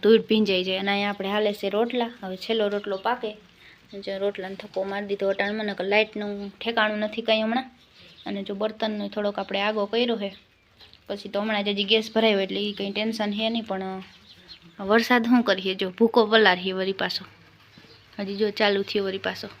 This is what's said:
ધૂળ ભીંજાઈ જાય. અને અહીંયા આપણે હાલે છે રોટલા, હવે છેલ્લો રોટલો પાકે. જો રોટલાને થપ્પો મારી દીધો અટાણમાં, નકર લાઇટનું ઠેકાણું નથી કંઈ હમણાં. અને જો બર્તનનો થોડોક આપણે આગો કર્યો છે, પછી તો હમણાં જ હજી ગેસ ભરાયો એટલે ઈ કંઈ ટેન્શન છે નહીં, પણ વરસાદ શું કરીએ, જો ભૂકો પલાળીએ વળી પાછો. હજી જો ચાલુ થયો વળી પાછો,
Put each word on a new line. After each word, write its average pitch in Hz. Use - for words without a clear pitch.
ધૂળ 220
ભીંજાઈ 196
જાય. 190
અને 196
અહીંયા 202
આપણે 196
હાલે 208
છે 196
રોટલા, 233
હવે 190
છેલ્લો 226
રોટલો 202
પાકે. 233
જો 196
રોટલાને 196
થપ્પો 196
મારી 202
દીધો 196
અટાણમાં, 208
નકર 190
લાઇટનું 208
ઠેકાણું 214
નથી 220
કંઈ 220
હમણાં. 254
અને 202
જો 202
બર્તનનો 214
થોડોક 202
આપણે 196
આગો 214
કર્યો 233
છે, 196
પછી 202
તો 202
હમણાં 208
જ 208
હજી 202
ગેસ 220
ભરાયો 214
એટલે 190
ઈ 202
કંઈ 196
ટેન્શન 214
છે 220
નહીં, 226
પણ 190
વરસાદ 233
શું 240
કરીએ, 190
જો 190
ભૂકો 226
પલાળીએ 190
વળી 190
પાછો. -
હજી 196
જો 214
ચાલુ 202
થયો 202
વળી 190
પાછો, 196